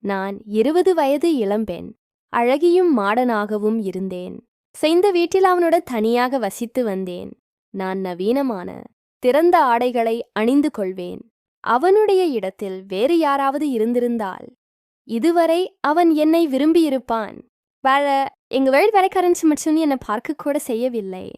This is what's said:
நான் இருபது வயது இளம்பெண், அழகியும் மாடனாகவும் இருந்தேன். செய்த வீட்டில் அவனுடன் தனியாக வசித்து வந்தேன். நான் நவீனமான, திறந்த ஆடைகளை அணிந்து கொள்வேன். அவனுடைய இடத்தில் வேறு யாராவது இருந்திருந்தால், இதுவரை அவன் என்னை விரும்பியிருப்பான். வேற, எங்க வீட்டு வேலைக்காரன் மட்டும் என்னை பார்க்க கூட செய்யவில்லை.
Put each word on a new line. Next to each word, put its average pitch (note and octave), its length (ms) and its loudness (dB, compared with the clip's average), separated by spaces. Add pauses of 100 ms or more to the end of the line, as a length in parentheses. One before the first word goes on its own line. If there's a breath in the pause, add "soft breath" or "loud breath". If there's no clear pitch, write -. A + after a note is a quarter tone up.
நான் G3 320 -6 (160)
இருபது D#4 420 2
வயது D4 420 2
இளம்பெண், G3+ 540 -4 (440)
அழகியும் E4 580 2
மாடனாகவும் G#3+ 880 0
இருந்தேன். F#3 540 -8 (400)
செய்த E4+ 360 2
வீட்டில் F4+ 380 2
அவனுடன் F4 420 2
தனியாக A#3+ 480 0
வசித்து A3+ 440 -6
வந்தேன். F#3+ 480 -6 (420)
நான் F#3+ 260 -6
நவீனமான, F#3+ 680 -4 (540)
திறந்த D#4 400 4
ஆடைகளை A#3 540 0 (160)
அணிந்து C#4 380 2
கொள்வேன். F#3 500 -8 (420)
அவனுடைய F#4+ 680 2
இடத்தில் F#3+ 560 -6
வேறு G#3 320 0
யாராவது C#4 520 0
இருந்திருந்தால், A#3 800 -2 (600)
இதுவரை E4 540 2 (200)
அவன் E4 340 2
என்னை D#4+ 320 2
விரும்பியிருப்பான். C4+ 920 0 (460)
வேற, C#4 220 2 (440)
எங்க C4+ 220 0
வீட்டு G4 240 4
வேலைக்காரன் F#4 480 2
மட்டும் D#4 380 2
என்னை C#4 180 0
பார்க்க A3+ 440 -8
கூட C#4+ 160 -2
செய்யவில்லை. A3 680 -6 (100)